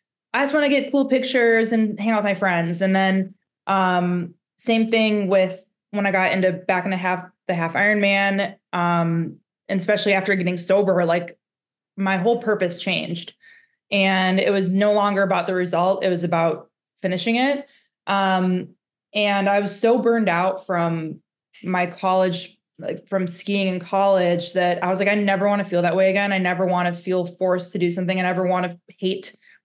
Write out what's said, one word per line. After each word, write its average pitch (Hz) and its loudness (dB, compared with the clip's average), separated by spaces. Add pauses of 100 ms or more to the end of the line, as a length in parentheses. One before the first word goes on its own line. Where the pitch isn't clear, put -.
(340)
I 247 0
just 277 -2
wanna 294 2
get 277 0
cool 277 2
pictures 233 2
and 214 0
hang 220 0
out 214 2
with 208 0
my 202 0
friends. 175 0
And 190 2
then, 190 0 (340)
um, 180 0 (240)
same 226 0
thing 214 2
with 185 2 (280)
when 208 -2
I 196 0
got 190 2
into 185 2
back 180 -2
in 190 -4
the 185 -2
half, 180 -4 (220)
the 185 -2
half 165 -4
Ironman, 196 0 (180)
um, 170 0 (320)
and 196 -2
especially 208 0
after 190 0
getting 180 -2
sober, 185 2
like, 175 -2 (600)
my 190 0
whole 233 0
purpose 202 -2
changed. 170 -6 (580)
And 190 2
it 208 2
was 196 0
no 202 2
longer 202 2
about 185 0
the 185 -2
result. 180 0
It 190 2
was 170 -2
about 165 -2 (320)
finishing 185 -2
it. 277 0 (400)
Um, 185 0 (440)
and 202 0
I 202 2
was 202 -4
so 233 4
burned 226 2
out 185 -2
from 165 -4 (440)
my 180 -2
college, 185 -2 (200)
like, - -10
from 185 -2
skiing 202 -2
in 185 -4
college, 180 0
that 180 0
I 180 0
was 190 0
like, 202 0
"I 208 2
never 202 2
wanna 202 0
feel 180 -2
that 175 2
way 190 4
again. 202 0
I 190 0
never 180 0
wanna 175 0
feel 180 -2
forced 180 -2
to 180 -4
do 175 2
something. 185 -2
I 185 0
never 180 0
wanna 180 -2 (100)
hate - -6 (300)